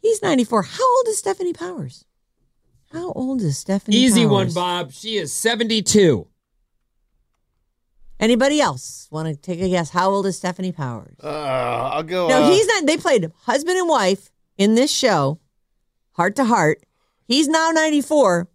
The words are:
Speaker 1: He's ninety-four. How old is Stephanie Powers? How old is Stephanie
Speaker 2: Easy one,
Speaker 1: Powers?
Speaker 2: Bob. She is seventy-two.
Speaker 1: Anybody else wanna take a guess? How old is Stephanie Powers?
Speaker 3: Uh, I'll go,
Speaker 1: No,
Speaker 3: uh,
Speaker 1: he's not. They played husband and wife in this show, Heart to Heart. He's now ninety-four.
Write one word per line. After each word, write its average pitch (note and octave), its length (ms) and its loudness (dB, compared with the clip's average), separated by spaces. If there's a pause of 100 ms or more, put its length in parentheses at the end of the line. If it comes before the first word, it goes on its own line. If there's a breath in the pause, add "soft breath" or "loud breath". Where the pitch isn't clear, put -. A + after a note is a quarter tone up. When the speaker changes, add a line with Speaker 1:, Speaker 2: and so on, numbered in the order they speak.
Speaker 1:
He's G#4+ 200 0
ninety-four. B3 400 2
How B4 360 0
old B4 100 0
is G#4+ 100 -2
Stephanie F#4 340 -4
Powers? D#4+ 520 -12 (880)
How E4+ 200 -8
old C4 300 -6
is D3 160 -2
Stephanie G3+ 380 -2
Speaker 2:
Easy A#3+ 300 4
one, G3 200 2
Speaker 1:
Powers? E3+ 80 -4
Speaker 2:
Bob. F3 380 -4
She A3 240 -8
is D#3+ 160 -6
seventy-two. G#3+ 920 2 (1900)
Speaker 1:
Anybody B3+ 420 2
else - 500 -4
wanna D#3 240 -6
take E3+ 260 -8
a F#3 80 -2
guess? F3 220 -2
How F3+ 200 0
old G3 160 -2
is F#3+ 120 -4
Stephanie F3+ 340 -6
Powers? B2 500 -10
Speaker 3:
Uh, C3 720 -4
I'll D3+ 100 -4
go, F3 260 -2
Speaker 1:
No, C4 160 4
Speaker 3:
uh, C#4+ 60 4
Speaker 1:
he's F#4+ 160 4
not. F#4+ 200 0
They D#4 100 2
played G#3+ 340 0 (120)
husband D4 360 -2
and F4+ 100 -2
wife G3 420 0 (260)
in G#3 180 2
this C4 160 2
show, D#3+ 480 0 (760)
Heart F3+ 240 -2
to C#4 80 2
Heart. F#3+ 380 2 (420)
He's C4+ 240 2
now D#4+ 220 2
ninety-four. D4 840 2